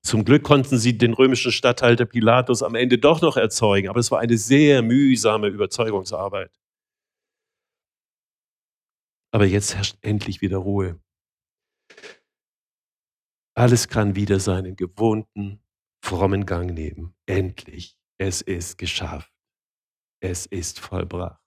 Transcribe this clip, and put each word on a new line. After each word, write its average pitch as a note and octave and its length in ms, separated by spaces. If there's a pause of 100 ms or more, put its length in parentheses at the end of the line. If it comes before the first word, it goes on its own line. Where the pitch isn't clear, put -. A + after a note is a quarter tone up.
Zum G#2+ 200
Glück C#3+ 200
konnten C3 360
sie A#2 180
den A#2 160
römischen B2+ 380
Statthalter A#2+ 540
Pilatus A#2+ 580
am A2+ 100
Ende B2 240
doch D#3+ 240
noch D#3+ 160
erzeugen, G2+ 520
aber A#2+ 100
es A#2 100
war D#2+ 100
eine A#2 180
sehr C3+ 440
mühsame A2+ 680
Überzeugungsarbeit. G2 1080 (2750)
Aber G#2 140
jetzt G2+ 300
herrscht G2 260
endlich G#2 400
wieder G2 160
Ruhe. F#2+ 420 (2500)
Alles A#2+ 340
kann G2+ 260
wieder G2+ 240
seinen F#2 360
gewohnten, G#2 840 (440)
frommen G2 440
Gang F2 260
nehmen. D#2+ 400 (140)
Endlich, F#2 680 (220)
es F#2+ 240
ist F2 380
geschafft. E2 520 (880)
Es F2+ 280
ist F2 320
vollbracht. F2+ 680